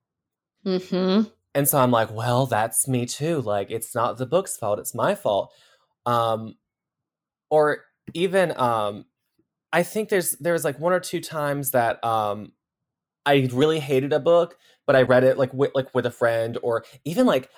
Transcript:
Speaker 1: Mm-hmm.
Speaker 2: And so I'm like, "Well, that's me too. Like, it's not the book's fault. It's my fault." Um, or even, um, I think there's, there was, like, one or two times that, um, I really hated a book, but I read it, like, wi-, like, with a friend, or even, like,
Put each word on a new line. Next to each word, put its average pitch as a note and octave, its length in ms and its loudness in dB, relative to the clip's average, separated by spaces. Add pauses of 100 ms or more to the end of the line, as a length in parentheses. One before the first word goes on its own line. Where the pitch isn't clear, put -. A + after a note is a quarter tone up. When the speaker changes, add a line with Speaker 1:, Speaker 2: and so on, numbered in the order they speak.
(680)
Speaker 1:
Mm-hmm. F#3 640 0 (240)
Speaker 2:
And C#3+ 120 0
so C#3+ 120 2
I'm B2+ 120 4
like, A2+ 220 2
"Well, A#2+ 320 0
that's A2 420 -2
me B2 200 -2
too. D3+ 340 -4
Like, G#2 300 -4
it's A2 240 -10
not A2+ 240 -2
the B2+ 80 -4
book's F3 320 -2
fault. G#2 200 -2
It's - 160 -12
my C3 200 0
fault." G#2 400 -2 (500)
Um, A2+ 520 -2 (920)
or D3+ 340 2 (280)
even, F3+ 460 0
um, G#2+ 480 -2 (640)
I E3 120 2
think G#3+ 260 -4
there's, F3+ 220 0
there E3+ 200 -4
was, E3 120 -2
like, C#3+ 140 -4
one E3 140 0
or F3+ 80 0
two F3 200 -6
times C#3+ 520 -6
that, A#2 320 0
um, G#2+ 480 -2 (720)
I C#3+ 280 4
really D#3 280 2
hated C#3 320 0
a D3+ 80 2
book, E3+ 360 2 (300)
but C3+ 80 4
I C3 80 6
read B2+ 220 6
it, C3 140 4
like, C3+ 120 0
wi-, C3+ 240 -2
like, C3+ 200 -4
with B2 120 0
a A#2+ 60 -4
friend, A#2 500 -2
or A#2 220 -2 (200)
even, G#3+ 220 2
like, D3 320 0